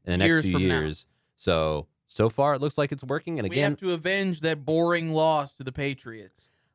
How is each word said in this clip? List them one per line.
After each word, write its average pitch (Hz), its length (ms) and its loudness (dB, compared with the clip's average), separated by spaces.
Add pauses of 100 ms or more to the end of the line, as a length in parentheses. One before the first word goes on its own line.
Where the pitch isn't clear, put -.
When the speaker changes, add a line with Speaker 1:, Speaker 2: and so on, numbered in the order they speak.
Speaker 1:
in 92 60 -2
the 87 60 2
next 95 100 4
Speaker 2:
Years 165 180 4
Speaker 1:
few 92 80 0
Speaker 2:
from 92 140 2
now. 85 140 2
Speaker 1:
years. 78 240 -6 (320)
So, 78 500 0 (200)
so 113 220 2
far 143 260 0
it 131 60 -4
looks 147 160 -4
like 143 140 0
it's 143 120 -10
working. 156 360 -4
And 101 100 -2
Speaker 2:
We - 60 -4
Speaker 1:
again, 147 160 2
Speaker 2:
have 147 80 -4
to 185 140 -2
avenge 180 480 -2
that 156 240 -2
boring 165 480 2
loss 156 420 2
to - 80 -14
the 131 80 -8
Patriots. 127 680 -8 (340)